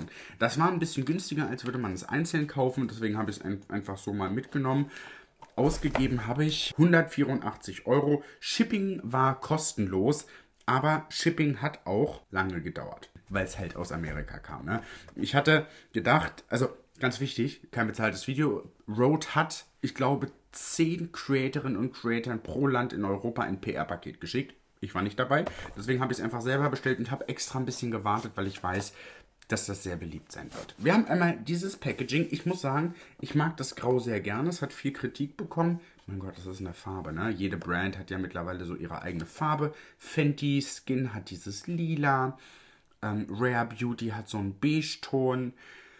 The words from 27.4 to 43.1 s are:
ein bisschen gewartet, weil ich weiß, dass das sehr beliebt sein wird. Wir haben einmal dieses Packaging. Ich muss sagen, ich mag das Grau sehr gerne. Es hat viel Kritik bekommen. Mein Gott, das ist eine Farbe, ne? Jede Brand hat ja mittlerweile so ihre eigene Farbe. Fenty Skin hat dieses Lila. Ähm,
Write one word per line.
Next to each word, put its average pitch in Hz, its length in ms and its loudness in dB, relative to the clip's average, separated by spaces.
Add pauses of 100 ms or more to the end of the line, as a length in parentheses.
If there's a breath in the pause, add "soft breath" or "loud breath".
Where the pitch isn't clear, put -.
ein 127 80 0
bisschen 123 240 -4
gewartet, 107 460 0
weil 98 120 -2
ich - 140 -6
weiß, 92 320 -2 (540 loud breath)
dass - 180 0
das 98 180 -4
sehr 90 120 -4
beliebt - 360 -10
sein - 220 -12
wird. - 240 -12
Wir 147 160 4
haben 220 120 6
einmal 175 320 4
dieses 175 400 -4
Packaging. 131 520 -2
Ich 147 160 -6
muss 180 160 0
sagen, 151 320 0 (260 loud breath)
ich - 140 -10
mag 156 240 2
das - 180 -4
Grau 127 220 2
sehr 113 240 0
gerne. 110 280 0
Es 175 120 -4
hat 131 120 -4
viel 135 200 -4
Kritik - 440 -6
bekommen. 165 420 0 (260 loud breath)
Mein 98 140 -8
Gott, 92 180 -8
das 90 100 -14
ist 95 120 -10
eine 92 140 -6
Farbe, 90 400 -8
ne? 98 160 -2
Jede 92 280 -2
Brand 87 400 -2
hat 95 140 -10
ja 92 60 -4
mittlerweile 90 480 -6
so 87 100 -6
ihre 85 260 -8
eigene 85 240 -6
Farbe. 151 480 0 (240 loud breath)
Fenty 143 640 2
Skin 131 520 -2
hat 95 160 -10
dieses 92 380 -10
Lila. 143 680 2 (640 loud breath)
Ähm, 107 280 -2